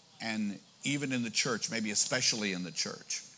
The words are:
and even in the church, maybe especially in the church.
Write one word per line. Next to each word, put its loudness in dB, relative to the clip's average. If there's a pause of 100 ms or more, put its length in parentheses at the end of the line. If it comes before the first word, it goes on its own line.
(220)
and 0 (260)
even 0
in 2
the -2
church, 2
maybe 0
especially 2
in -2
the -6
church. -6 (140)